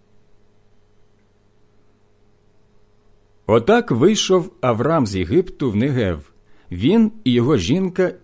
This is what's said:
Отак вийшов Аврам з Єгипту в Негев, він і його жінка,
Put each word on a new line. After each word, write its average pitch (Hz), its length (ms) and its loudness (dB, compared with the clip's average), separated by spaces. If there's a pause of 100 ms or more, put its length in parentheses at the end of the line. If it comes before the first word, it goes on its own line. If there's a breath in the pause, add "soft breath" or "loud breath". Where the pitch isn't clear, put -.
(3500)
Отак 202 440 2
вийшов 180 600 2 (100)
Аврам 123 460 0
з 98 80 -6
Єгипту 123 560 -2
в 95 40 -4
Негев, 104 560 -2 (400 soft breath)
він 170 400 2 (120)
і 127 80 2
його 120 260 2
жінка, 180 560 -2 (100)